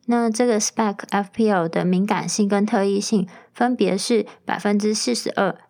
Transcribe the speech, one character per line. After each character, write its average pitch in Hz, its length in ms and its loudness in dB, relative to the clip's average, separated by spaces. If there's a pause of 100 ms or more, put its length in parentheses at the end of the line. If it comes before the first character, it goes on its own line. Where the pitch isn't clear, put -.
那 233 240 0
这 240 160 0
个 214 120 2
spec 214 360 -2 (160)
F 196 200 -2
P 214 200 2
L 170 180 2
的 170 160 -2
敏 185 220 2
感 180 200 -2
性 202 200 0
跟 202 180 2
特 214 180 0
异 196 160 0
性 202 280 0 (260)
分 247 220 0
别 185 200 2
是 208 300 0 (200)
百 - 120 -2
分 208 220 0
之 214 160 0
四 240 180 -2
十 - 220 -4
二 185 200 0 (140)